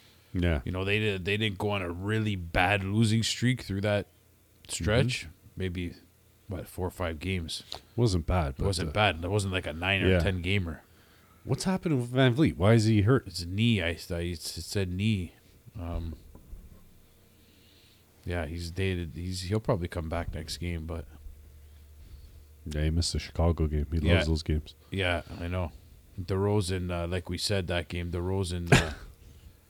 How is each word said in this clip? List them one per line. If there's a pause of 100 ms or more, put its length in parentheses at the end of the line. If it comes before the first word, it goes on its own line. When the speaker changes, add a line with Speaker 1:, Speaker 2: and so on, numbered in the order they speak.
(340)
Speaker 1:
Yeah.
Speaker 2:
you
know,
they
did,
they
didn't
go
on
a
really
bad
losing
streak
through
that (600)
stretch.
Speaker 1:
Mm-hmm. (260)
Speaker 2:
Maybe, (560)
what,
four
or
five
games. (340)
Speaker 1:
Wasn't
bad,
Speaker 2:
It
Speaker 1:
but,
Speaker 2:
wasn't
Speaker 1:
uh,
Speaker 2:
bad.
It
wasn't
like
a
nine
or
Speaker 1:
yeah.
Speaker 2:
ten
gamer. (600)
Speaker 1:
What's
happened
with
VanVleet?
Why
is
he
hurt?
Speaker 2:
It's
a
knee.
I, (140)
I,
it
said
knee. (460)
Um, (2000)
yeah,
he's
dated.
He's,
he'll
probably
come
back
next
game,
but (1600)
Speaker 1:
Yeah,
he
missed
the
Chicago
game.
He
Speaker 2:
Yeah.
Speaker 1:
loves
those
games. (160)
Speaker 2:
Yeah, (180)
I
know. (480)
DeRozan,
uh,
like
we
said,
that
game,
DeRozan,
uh, (760)